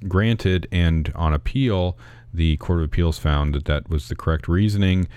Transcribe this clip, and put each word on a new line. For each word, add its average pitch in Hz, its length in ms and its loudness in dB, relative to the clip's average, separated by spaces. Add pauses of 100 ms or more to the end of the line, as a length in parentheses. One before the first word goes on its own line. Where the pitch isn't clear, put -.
granted, 92 640 0
and 82 440 2
on 80 180 0
appeal, 92 640 0 (360)
the 82 240 2
Court 87 220 0
of 80 60 0
Appeals 82 320 0
found 73 380 0
that 69 100 -4
that 73 240 -2
was 78 200 -4
the - 60 -8
correct 80 320 -2
reasoning 95 680 2